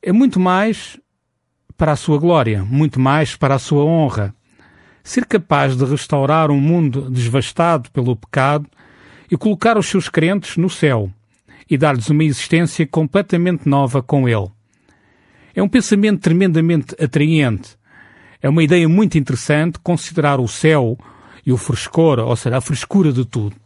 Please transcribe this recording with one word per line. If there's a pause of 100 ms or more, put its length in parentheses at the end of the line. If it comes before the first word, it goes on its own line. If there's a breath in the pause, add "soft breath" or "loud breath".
É
muito
mais (760)
para
a
sua
glória,
muito
mais
para
a
sua
honra. (720 soft breath)
Ser
capaz
de
restaurar
um
mundo
devastado
pelo
pecado (600 soft breath)
e
colocar
os
seus
crentes
no
céu (580 soft breath)
e
dar-lhes
uma
existência
completamente
nova
com
Ele. (1040 soft breath)
É
um
pensamento
tremendamente
atraente. (640 soft breath)
É
uma
ideia
muito
interessante
considerar
o
céu (480 loud breath)
e
o
frescor,
ou
seja,
a
frescura
de
tudo. (100)